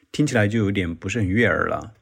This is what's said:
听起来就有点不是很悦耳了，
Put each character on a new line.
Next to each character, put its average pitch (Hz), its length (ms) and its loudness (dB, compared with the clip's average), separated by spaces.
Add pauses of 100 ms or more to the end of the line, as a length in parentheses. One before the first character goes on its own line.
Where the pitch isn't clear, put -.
(120)
听 151 160 0
起 127 80 0
来 104 120 4
就 113 120 0
有 98 120 0
点 90 220 -2
不 90 140 -10
是 117 120 -4
很 98 80 0
悦 107 180 2
耳 80 220 2
了， - 340 -6